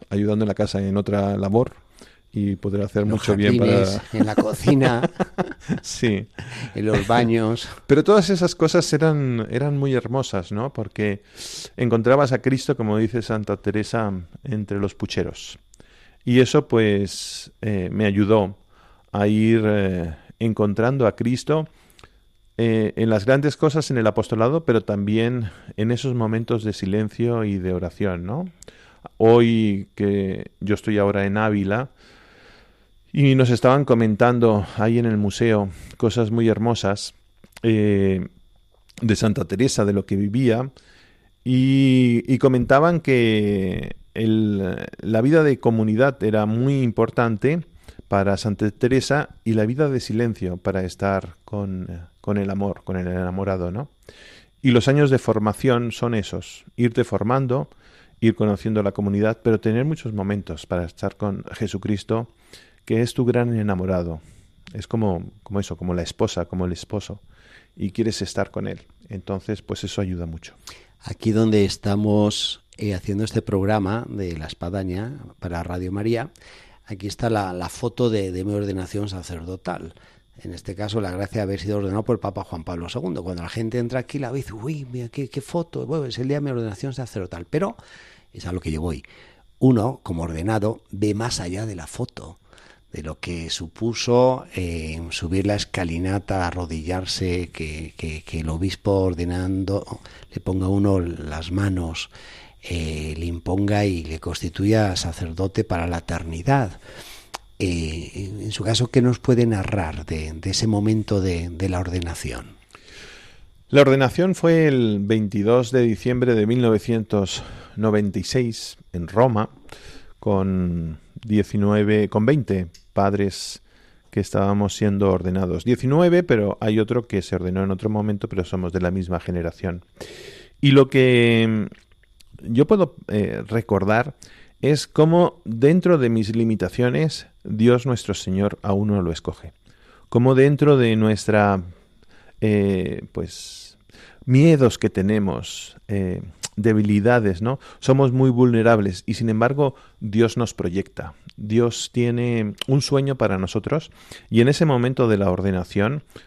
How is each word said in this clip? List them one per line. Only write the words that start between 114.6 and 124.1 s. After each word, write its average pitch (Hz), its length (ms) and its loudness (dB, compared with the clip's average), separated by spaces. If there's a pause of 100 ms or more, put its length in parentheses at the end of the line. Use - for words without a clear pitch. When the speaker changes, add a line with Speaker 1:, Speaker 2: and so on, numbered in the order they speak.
Speaker 1:
el 117 340 2
veintidós 110 720 2
de 127 100 4
diciembre 123 540 2
de 104 120 2
mil 123 140 2
novecientos 110 840 0 (320)
noventa 104 440 0
y 90 40 -4
seis - 540 -4 (160)
en 85 140 -6
Roma, 110 420 2 (680)
con 90 800 -2 (260)
diecinueve, 104 840 2
con 107 160 0
veinte 104 420 0 (260)
padres 98 680 -2 (480)